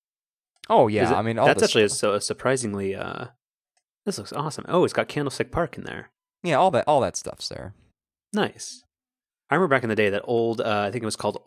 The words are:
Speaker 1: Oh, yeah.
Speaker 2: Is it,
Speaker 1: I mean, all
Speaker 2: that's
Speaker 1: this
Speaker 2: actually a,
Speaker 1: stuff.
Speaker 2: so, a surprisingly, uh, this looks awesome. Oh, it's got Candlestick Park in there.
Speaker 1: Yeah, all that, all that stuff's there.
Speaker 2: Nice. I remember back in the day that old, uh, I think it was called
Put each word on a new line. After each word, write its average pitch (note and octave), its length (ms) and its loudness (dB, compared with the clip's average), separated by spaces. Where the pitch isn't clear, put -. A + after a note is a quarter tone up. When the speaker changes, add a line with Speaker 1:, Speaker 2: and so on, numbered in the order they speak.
Speaker 1:
Oh, G3 180 6
yeah. G#2 180 2
Speaker 2:
Is E2 60 2
it, D#2+ 40 2
Speaker 1:
I F#2+ 60 2
mean, A2+ 180 -2
all A#2+ 80 4
Speaker 2:
that's C3+ 140 4
Speaker 1:
this - 80 4
Speaker 2:
actually A#2 140 4
a, G#2 60 4
Speaker 1:
stuff. - 100 -6
Speaker 2:
so, G#2 140 2
a G#2 80 0
surprisingly, G2+ 760 -2
uh, G2 300 -10
this G3+ 120 -6
looks - 160 -12
awesome. D3+ 340 -6
Oh, E3+ 160 4
it's B2 100 2
got - 140 0
Candlestick - 440 -4
Park E3 260 -4
in - 60 -12
there. - 260 -12
Speaker 1:
Yeah, E3 120 0
all F3 160 4
that, A#2+ 160 2
all C#3+ 140 4
that F#2 160 -2
stuff's - 320 -12
there. - 260 -12
Speaker 2:
Nice. - 500 -4
I C#3 60 2
remember D#3+ 200 4
back B2+ 80 2
in A#2 60 0
the G#2+ 60 0
day G#2 160 4
that G2+ 140 -2
old, A#2 360 0
uh, G#2+ 260 0
I G2 40 -6
think A#2 100 -6
it A2+ 40 -4
was G#2+ 100 -4
called - 320 -4